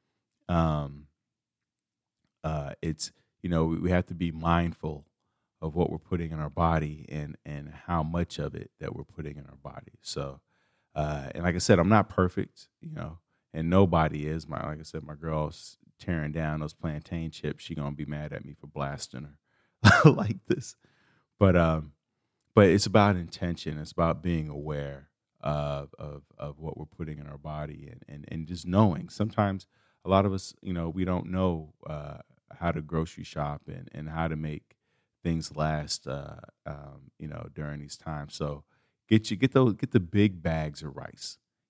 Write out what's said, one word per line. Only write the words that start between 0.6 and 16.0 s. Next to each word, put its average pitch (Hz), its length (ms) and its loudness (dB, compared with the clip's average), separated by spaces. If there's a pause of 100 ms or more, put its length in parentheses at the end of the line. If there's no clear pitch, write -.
uh, 76 380 -4
it's, - 300 -6 (300)
you 90 80 -4
know, 82 160 4
we, 82 120 0
we 90 140 0
have 90 160 4
to - 60 -12
be 85 180 -2
mindful 80 760 0 (560)
of 80 140 -6
what 85 140 2
we're 80 80 -6
putting 85 340 -6
in 78 80 -6
our 73 100 -6
body 78 600 0
and, 73 360 -8
and 73 280 -12 (140)
how 85 160 2
much 85 360 -2
of 73 160 -6
it - 240 -14
that - 160 -8
we're 76 80 -10
putting 73 340 -12
in 69 80 -16
our 69 160 -20
body. 69 400 -18
So, 69 380 -10 (560)
uh, 73 380 -4
and 85 100 -6
like 87 120 2
I 90 40 -2
said, 95 200 8
I'm 85 100 4
not 104 200 6
perfect, - 580 -2 (140)
you 165 100 -14
know, 85 280 -10 (340)
and 80 160 -2
nobody 80 580 4
is. 80 200 -6
My, 73 180 -8
like 76 140 -8
I 80 40 -16
said, 80 200 -12
my 76 120 -14
girl's 76 640 -4 (220)
tearing 78 320 -4